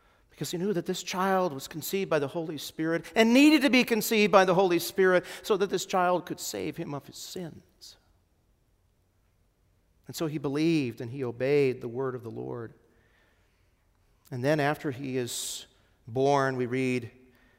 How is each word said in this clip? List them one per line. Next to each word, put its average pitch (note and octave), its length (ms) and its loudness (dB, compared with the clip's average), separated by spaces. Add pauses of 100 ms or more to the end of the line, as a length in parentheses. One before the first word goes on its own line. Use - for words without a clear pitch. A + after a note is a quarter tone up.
(300)
because - 220 -10
he F3+ 60 -6
knew G3 140 -2
that E3+ 140 -2
this F3+ 160 -6
child F#3 500 0
was C3+ 140 -12
conceived F3+ 420 -6
by D#3 120 2
the C#3 80 -2
Holy E3 280 -8
Spirit E3 480 -4 (120)
and A3+ 180 6
needed C#4+ 280 8
to C#4+ 60 4
be A#3+ 140 6
conceived G#3+ 480 4
by F#3+ 140 8
the F#3 100 4
Holy F3 240 4
Spirit F3+ 460 2 (180)
so G#3+ 140 2
that F#3 140 -2
this F#3 160 -4
child F3+ 380 0
could C#3+ 140 -10
save G#2+ 380 -8
him D#3+ 180 -8
of C#3 120 -10
his - 120 -20
sins. - 760 -16 (2000)
And B2+ 80 -18
so E3 140 -4
he D3 100 -6
believed D3 600 -2
and A#2+ 100 -10
he C3+ 140 -8
obeyed C3 560 0
the B2+ 80 -10
word B2+ 260 -6
of A#2+ 80 -12
the A2+ 80 -12
Lord. A#2+ 440 -10 (1600)
And B2 140 -6
then D3+ 160 2
after D3 320 -2
he C3 240 -8
is - 500 -8 (400)
born, C3+ 500 2
we B2 100 -2
read B2+ 440 -2 (480)